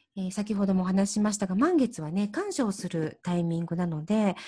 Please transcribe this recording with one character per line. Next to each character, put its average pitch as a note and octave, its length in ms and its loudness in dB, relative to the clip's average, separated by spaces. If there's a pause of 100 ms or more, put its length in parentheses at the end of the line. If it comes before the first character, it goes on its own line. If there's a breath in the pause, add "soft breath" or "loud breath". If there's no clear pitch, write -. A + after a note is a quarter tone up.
(160)
え F#3 120 -4
ー、 - 20 -4
先 G#3 240 -4
ほ G3+ 100 2
ど G3 100 4
も F#3 80 4
お - 40 -2
話 G3 240 4
し - 20 -6
し G#3+ 80 0
ま G#3 100 2
し G#3 60 -2
た G3+ 100 -2
が、 F#3 80 -2
満 D#4+ 220 4
月 B3 240 2
は D3+ 100 -6
ね、 G3+ 180 0
感 F#4 240 -4
謝 C4+ 120 0
を G3+ 80 0
す F#3 160 -8
る D#3 340 -4
タ F3 140 -2
イ F3 80 0
ミ E3 160 -2
ン E3+ 60 -4
グ E3+ 100 -4
な F3+ 100 0
の D#3 200 -4
で、 G#3 280 2 (140)